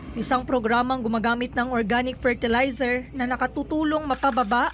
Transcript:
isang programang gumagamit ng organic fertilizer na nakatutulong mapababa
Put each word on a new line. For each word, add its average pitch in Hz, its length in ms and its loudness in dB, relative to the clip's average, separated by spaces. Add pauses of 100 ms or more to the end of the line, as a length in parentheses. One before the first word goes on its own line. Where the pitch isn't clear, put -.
(140)
isang 247 320 -2
programang 247 560 0
gumagamit 233 560 0
ng 247 160 0
organic 240 480 0
fertilizer 247 880 0
na 254 160 -4
nakatutulong 302 800 0
mapababa 254 680 2